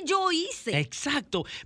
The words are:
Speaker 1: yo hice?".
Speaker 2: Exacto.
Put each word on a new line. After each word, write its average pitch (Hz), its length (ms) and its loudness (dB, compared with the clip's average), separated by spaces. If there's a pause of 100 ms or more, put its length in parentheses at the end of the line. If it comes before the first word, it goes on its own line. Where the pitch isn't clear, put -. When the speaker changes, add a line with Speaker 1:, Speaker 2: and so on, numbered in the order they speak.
Speaker 1:
yo 370 280 4
hice?". 330 480 0
Speaker 2:
Exacto. 180 640 -2 (220)